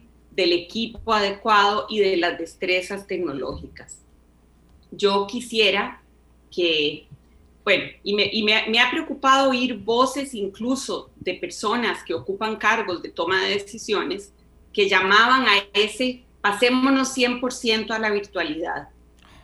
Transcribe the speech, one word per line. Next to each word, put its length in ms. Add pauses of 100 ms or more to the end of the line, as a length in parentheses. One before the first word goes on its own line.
(320)
del 220
equipo 600
adecuado 760
y 100
de 180
las 200
destrezas 720
tecnológicas. 920 (920)
Yo 340
quisiera 760 (520)
que, 540 (560)
bueno, 220 (180)
y 100
me, 180
y 120
me, 240
me 120
ha 120
preocupado 600
oír 260
voces 560
incluso 840
de 200
personas 680
que 100
ocupan 440
cargos 440
de 80
toma 340
de 80
decisiones 840 (400)
que 140
llamaban 600
a 40 (220)
ese 500 (180)
"pasémonos 680
cien 300
por 140
ciento 400
a 60
la 100
virtualidad". 800 (540)